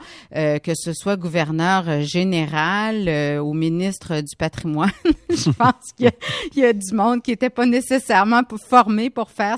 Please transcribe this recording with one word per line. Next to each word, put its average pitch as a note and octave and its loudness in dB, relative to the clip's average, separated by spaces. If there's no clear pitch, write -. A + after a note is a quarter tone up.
euh, D3+ 0
que E3 -4
ce E3 -6
soit G3 -2
gouverneur, E3+ 0
euh, D3 0
général, F3 0
euh, D3 0
ou D3 -4
ministre E3 -2
du D3 -10
patrimoine. D#3+ -2
<laughs> - -2
Je E4+ 0
pense A#3+ 0
qu'il A#3+ 4
y - 8
a, A#3 4
il C#4 0
y C4 6
a A#3+ 6
du G3+ -4
monde A#3 0
qui B3+ -2
était B3+ 0
pas B3 -2
nécessairement A#3+ 2
pour, G#3+ -12
formé A3+ 4
pour A#3 -6
faire A3 -2